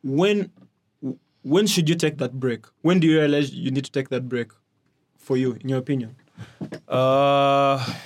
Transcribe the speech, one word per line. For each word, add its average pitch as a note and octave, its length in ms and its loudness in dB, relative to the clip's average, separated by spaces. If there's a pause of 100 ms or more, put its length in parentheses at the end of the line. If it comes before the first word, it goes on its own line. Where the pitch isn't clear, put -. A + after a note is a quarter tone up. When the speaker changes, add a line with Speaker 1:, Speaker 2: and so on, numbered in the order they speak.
Speaker 1:
when, F3+ 480 0 (920)
when F3+ 240 2
should E3 200 0
you E3 80 2
take E3 220 -2
that B2 220 -6
break? A#2+ 260 -4 (160)
When F3+ 180 4
do D#3+ 80 4
you D#3 120 6
realize D3 340 2
you - 180 -4
need C3+ 140 -2
to - 60 -16
take C3+ 180 -4
that B2+ 180 -4
break A#2+ 240 -6 (680)
for C3 200 -2
you, B2+ 240 0
in C3 80 -8
your C3 100 -2
opinion? B2+ 360 -6 (720)
Speaker 2:
Uh, C#3 1040 2 (120)